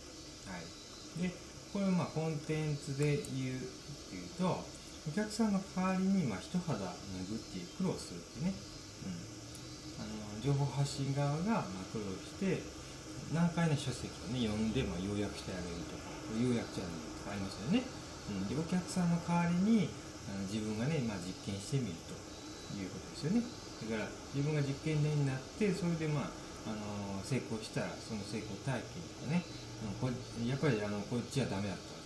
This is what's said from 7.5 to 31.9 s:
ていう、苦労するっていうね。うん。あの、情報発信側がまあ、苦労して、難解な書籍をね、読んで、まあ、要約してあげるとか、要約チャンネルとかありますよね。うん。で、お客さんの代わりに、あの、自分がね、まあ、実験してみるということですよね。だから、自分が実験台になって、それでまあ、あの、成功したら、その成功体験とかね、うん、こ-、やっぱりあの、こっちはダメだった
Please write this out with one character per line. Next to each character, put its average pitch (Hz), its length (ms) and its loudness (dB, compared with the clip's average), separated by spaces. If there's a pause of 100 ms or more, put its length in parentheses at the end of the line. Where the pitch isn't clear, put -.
て 185 60 -2
い 175 40 -4
う、 175 40 -8 (100)
苦 190 80 0
労 175 80 4
す - 200 -6
る 87 60 -8
っ - 20 -10 (140)
て 117 40 -6
い - 20 -2
う 156 80 2
ね。 196 40 2 (520)
う 190 80 -2
ん。 170 240 -8 (640)
あ 107 80 -6
の、 107 320 -6
情 143 120 4
報 139 120 4
発 139 340 2
信 135 140 2
側 143 240 2 (100)
が 220 140 4
ま - 0 -
あ、 - 20 0 (280)
苦 113 80 -2
労 98 120 -2 (140)
し - 140 -10
て、 185 220 2 (720)
難 170 220 6
解 170 140 6
な 147 60 6
書 131 160 2
籍 - 160 -4
を 95 260 -4
ね、 127 80 2
読 107 140 4
ん 110 160 4
で、 127 120 4
ま 95 120 0
あ、 87 40 -2
要 101 180 0
約 101 200 0
し - 60 -6
て - 80 -6
あ 90 100 -2
げ 87 80 -4
る 85 180 -4
と - 120 -8
か、 - 120 -8 (280)
要 123 140 6
約 110 200 0
チ - 80 -2
ャ - 20 -2
ン 87 80 -4
ネ 82 60 -4
ル 76 240 -8
と - 80 -6
か - 20 -2
あ 101 40 -2
り 101 60 0
ま 98 100 -2
す - 80 -8
よ 110 120 0
ね。 247 120 6 (480)
う 98 100 0
ん。 98 60 0
で、 123 80 0
お 156 80 2
客 180 160 2 (100)
さ 180 160 2
ん 170 60 8
の 170 160 6
代 170 100 4
わ 170 80 6
り 170 180 6
に、 214 260 8 (420)
あ 98 60 -4
の、 98 100 -2
自 107 160 0
分 107 160 0
が 117 80 2
ね、 156 200 4
ま 104 80 -2
あ、 - 60 -4
実 92 140 -6 (100)
験 98 140 -2
し - 120 -6
て 139 60 4
み 113 140 0
る 82 160 -6
と - 80 -8 (640)
い - 60 -2
う - 40 -4
こ - 100 -8
と - 120 -10
で - 40 -10
す - 140 -8
よ 214 80 6
ね。 233 80 4 (460)
だ 110 100 0
か - 20 0
ら、 95 60 -4 (240)
自 135 80 2
分 151 140 4
が 147 100 4
実 135 160 2
験 151 220 4
台 151 100 4
に 143 120 6
な 135 100 2
っ 135 60 -2 (180)
て、 214 180 6
そ - 80 0
れ 170 80 4
で 160 140 0
ま 151 180 2
あ、 - 220 -8 (200)
あ 110 60 -2
の、 101 500 -4
成 131 220 2
功 110 160 -2
し - 100 -6
た 113 140 0
ら、 85 160 -4
そ - 140 -6
の 101 100 -2
成 113 160 -2
功 98 140 -6 (100)
体 123 160 0
験 - 220 -8 (180)
と - 80 -4
か - 20 2
ね、 175 140 2 (380)
う 101 100 -2
ん、 - 80 -6
こ-、 127 80 2 (320)
や 123 140 2
っ 135 40 2
ぱ 165 80 4
り 113 140 4
あ 104 80 0
の、 104 180 0
こ 123 100 0
っ 113 120 0
ち 139 120 0
は 107 60 2
ダ 98 140 0
メ 101 80 0
だ 90 60 -2
っ - 20 -6
た - 180 -10 (100)